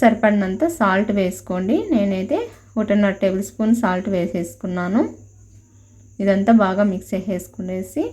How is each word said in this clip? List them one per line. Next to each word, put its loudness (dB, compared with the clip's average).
సరిపడినంత 2
సాల్ట్ 2
వేసుకోండి. -2
నేనైతే 0
ఒకటిన్నర 2
టేబుల్ 0
స్పూన్ 0
సాల్ట్ -2
వేసేసుకున్నాను. -2
ఇదంతా 2
బాగా 0
మిక్స్ -8
చేసేసుకునేసి -6